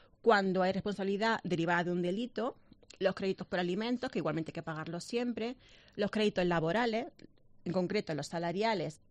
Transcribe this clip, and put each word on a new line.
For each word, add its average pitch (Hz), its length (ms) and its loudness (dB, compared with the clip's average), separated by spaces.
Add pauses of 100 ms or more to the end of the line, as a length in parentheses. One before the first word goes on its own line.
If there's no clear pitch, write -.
(220)
cuando 196 400 6
hay 185 100 4
responsabilidad 196 720 0
derivada 170 420 2
de 175 60 0
un 175 120 0
delito, 220 520 -2 (440)
los 190 160 2
créditos 190 320 -4
por 185 120 -2
alimentos, 208 520 -2
que 208 80 -2
igualmente 156 320 -2
hay - 20 -12
que 160 100 -8
pagarlos 165 400 -8
siempre, 240 540 -4 (380)
los 202 160 0
créditos 208 340 2
laborales, 208 640 2 (580)
en 175 60 -2
concreto 185 420 0
los 143 140 -4
salariales, 175 720 -2 (120)